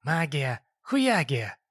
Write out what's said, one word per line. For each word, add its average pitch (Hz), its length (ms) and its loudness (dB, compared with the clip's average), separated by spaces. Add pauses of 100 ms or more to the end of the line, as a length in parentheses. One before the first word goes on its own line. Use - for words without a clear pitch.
«Магия, 143 600 -2 (180)
хуягия!» 170 760 0 (100)